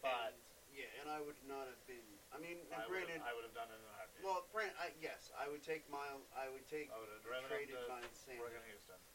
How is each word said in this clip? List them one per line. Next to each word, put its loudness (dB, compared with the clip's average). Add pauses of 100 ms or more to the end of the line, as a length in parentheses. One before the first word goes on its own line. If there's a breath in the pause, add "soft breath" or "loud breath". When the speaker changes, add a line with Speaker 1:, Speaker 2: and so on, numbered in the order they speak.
Speaker 1:
but 6
Speaker 2:
and, -14 (340)
yeah, -4 (120)
and -4
I 4
would -2
not 0
have -8
been, -6 (280)
I -4
mean, -2 (120)
now 2
Speaker 1:
I 2
would 4
have, 0
Speaker 2:
granted, -
Speaker 1:
I 2
would -2
have -8
done -2
it -8
in -10
a -10
heartbeat. -8
Speaker 2:
well, 6
Brent, 4
I, 2
yes, -2
I 4
would 0
take 2
Miles, 0
I 2
would -4
take, 2
Speaker 1:
I -2
would -4
have -8
driven 2
him 2
Speaker 2:
traded 2
Speaker 1:
to 2
Speaker 2:
Miles -2
Sanders. -4
Speaker 1:
friggin' -6
Houston. -10 (180)